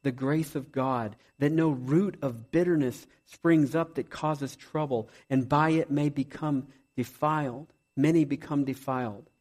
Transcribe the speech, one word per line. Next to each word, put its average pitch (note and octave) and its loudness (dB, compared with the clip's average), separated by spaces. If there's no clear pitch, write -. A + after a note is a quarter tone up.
the C3+ 0
grace C#3 -4
of C#3 -8
God, B2+ -2
that D3 2
no D#3+ 2
root D3 0
of A#2 -6
bitterness D#3+ 2
springs D#3 2
up E3 -2
that - -4
causes C#3+ -4
trouble, C3+ -4
and C3 2
by D3+ 4
it D#3+ 0
may D3 0
become C#3+ -4
defiled, D3 -4
many D#3 4
become C#3 -2
defiled B2+ -6